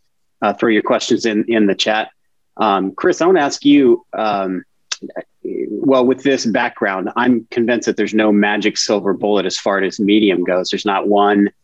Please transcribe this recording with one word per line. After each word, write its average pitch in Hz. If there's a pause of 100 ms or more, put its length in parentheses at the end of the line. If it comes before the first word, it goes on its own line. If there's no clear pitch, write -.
(420)
uh, 104
throw 120
your 107
questions -
in, 107
in 113
the 95
chat. 110 (460)
Um, 98
Chris, -
I 165
wanna 185
ask 143
you, 139
um, 98 (760)
well, 131
with 131
this 135
background, 104
I'm 120
convinced 117
that 107
there's 101
no 107
magic 104
silver 98
bullet 101
as 90
far 98
as 92
medium 101
goes. 90
There's 98
not 98
one, 101 (140)